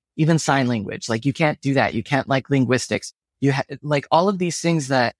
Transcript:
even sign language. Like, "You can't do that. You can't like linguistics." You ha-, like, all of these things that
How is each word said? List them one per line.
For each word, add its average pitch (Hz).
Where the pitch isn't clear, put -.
even 156
sign 135
language. 101
Like, 113
"You 139
can't 151
do 139
that. 117
You 113
can't 131
like 135
linguistics." 127
You 139
ha-, 139
like, 143
all 170
of 196
these 175
things 165
that 127